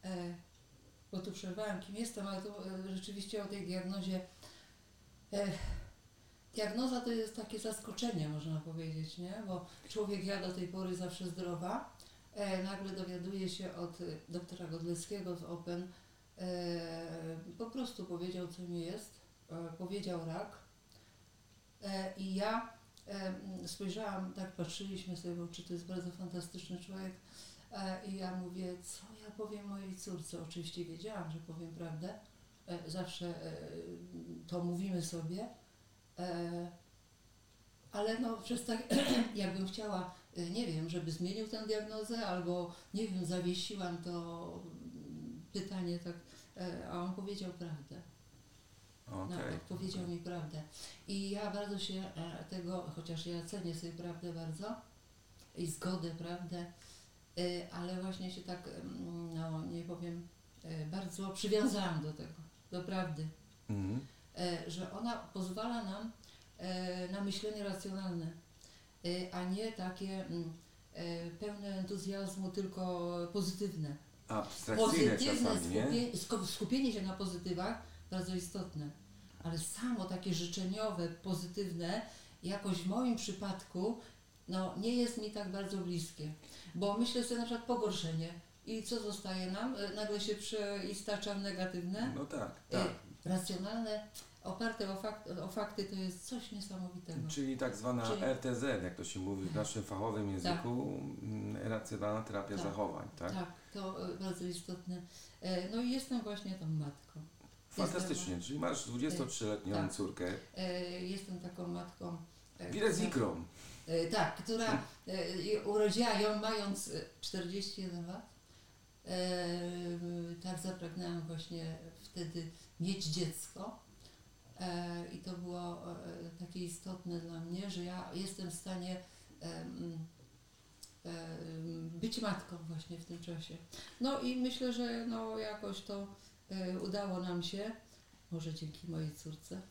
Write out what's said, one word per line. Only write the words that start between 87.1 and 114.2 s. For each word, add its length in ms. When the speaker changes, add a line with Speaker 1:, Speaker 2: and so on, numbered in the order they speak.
Speaker 1:
sobie 160
na 60
przykład 200
pogorszenie 640
i 160
co 180
zostaje 500
nam? 260
E, 180
nagle 260
się 140
przeistacza 1000
w 80
negatywne. 720
Speaker 2:
No 120
tak, 240
Speaker 1:
E, 80
Speaker 2:
tak. 100
Speaker 1:
racjonalne, 840
oparte 460
o 120
fak-, 400
o 60
fakty, 360
to 120
jest 320
coś 240
niesamowitego. 760
Speaker 2:
Czyli 280
tak 200
zwana 300
Speaker 1:
Czyli 160
Speaker 2:
R 160
T 160
Z, 280
jak 120
to 100
się 160
mówi 220
w 40
Speaker 1:
Tak. 100
Speaker 2:
naszym 280
fachowym 420
Speaker 1:
Tak. 60
Speaker 2:
języku, 560
mm, 340
racjonalna 540
terapia 340
Speaker 1:
Tak. 80
Speaker 2:
zachowań, 440
tak? 140
Speaker 1:
Tak, 200
to, 360
e, 100
bardzo 260
istotne. 580
E, 300
no 120
i 80
jestem 320
właśnie 320
tą 140
matką. 520
Speaker 2:
Fantastycznie, 640
Speaker 1:
Jestem 60
Speaker 2:
czyli 180
masz 280
dwudziestotrzyletnią 880
Speaker 1:
tak. 180
Speaker 2:
córkę. 400
Speaker 1:
E, 240
jestem 400
taką 280
matką, 480
e, 120
Speaker 2:
Widać 240
z 20
Speaker 1:
która 120
Speaker 2:
ikrą. 360
Speaker 1:
E, 200
tak, 300